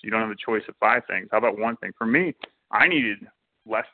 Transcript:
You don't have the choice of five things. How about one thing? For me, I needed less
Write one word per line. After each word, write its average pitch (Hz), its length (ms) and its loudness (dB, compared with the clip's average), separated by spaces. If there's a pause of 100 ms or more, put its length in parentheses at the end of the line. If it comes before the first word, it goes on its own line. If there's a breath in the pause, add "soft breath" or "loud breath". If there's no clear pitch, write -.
You 107 80 -6
don't 110 100 0
have 110 80 -2
the 104 60 -6
choice 110 320 -4
of - 100 -16
five 117 280 2
things. 95 260 -6
How 107 60 2
about 107 200 2
one 113 200 -2
thing? 98 200 -12
For 117 80 -4
me, 147 300 0 (360)
I 117 160 4
needed 120 380 0 (400)
less 110 280 -4